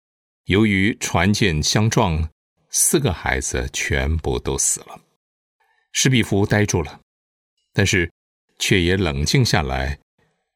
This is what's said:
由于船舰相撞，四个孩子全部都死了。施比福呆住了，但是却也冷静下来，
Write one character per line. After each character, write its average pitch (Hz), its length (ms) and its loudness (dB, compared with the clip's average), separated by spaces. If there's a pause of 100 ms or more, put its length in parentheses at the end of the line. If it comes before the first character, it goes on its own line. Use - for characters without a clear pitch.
(440)
由 110 220 4
于 98 340 2
船 95 320 0
舰 82 300 0
相 110 260 0
撞， 82 400 0 (400)
四 - 320 0
个 110 140 0
孩 64 260 -4
子 64 320 -4
全 69 460 -2
部 64 200 -4
都 67 200 -4
死 - 220 -2
了。 - 200 -20 (960)
施 - 140 2
比 127 140 4
福 101 240 0
呆 107 180 2
住 92 180 0
了， - 180 -14 (760)
但 101 120 2
是 87 240 0 (480)
却 101 220 2
也 87 160 2
冷 76 300 -2
静 135 180 2
下 98 160 0
来， 65 380 -4 (580)